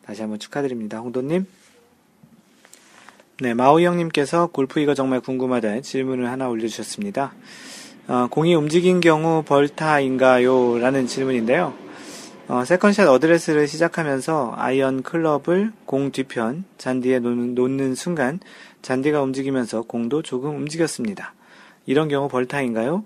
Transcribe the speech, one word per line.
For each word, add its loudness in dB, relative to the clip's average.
다시 -12
한번 -6
축하드립니다, -6
홍도님. -4
네, -2
마오이 6
형님께서 0
"골프 -2
이거 2
정말 0
궁금하다"는 -2
질문을 -4
하나 -4
올려주셨습니다. -6
어, 0
"공이 2
움직인 2
경우 4
벌타인가요?" 4
라는 2
질문인데요. 0
어, -2
세컨샷 4
어드레스를 4
시작하면서 -2
아이언 0
클럽을 0
공 -2
뒤편 -4
잔디에 0
놓는, -2
놓는 0
순간 -4
잔디가 0
움직이면서 -2
공도 -4
조금 -6
움직였습니다. -6
이런 2
경우 -2
벌타인가요? -2